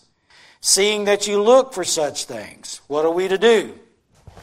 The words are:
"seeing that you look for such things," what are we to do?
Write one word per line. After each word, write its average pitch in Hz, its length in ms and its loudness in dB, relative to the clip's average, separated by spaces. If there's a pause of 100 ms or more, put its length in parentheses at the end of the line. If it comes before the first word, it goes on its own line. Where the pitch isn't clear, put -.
(600)
"seeing 208 460 0
that 202 220 0
you 202 120 0
look 254 320 4
for 180 120 -8
such 147 400 -4
things," - 640 -16
what 151 180 -2
are 165 60 2
we 185 160 -2
to 190 100 -2
do? 196 400 2 (640)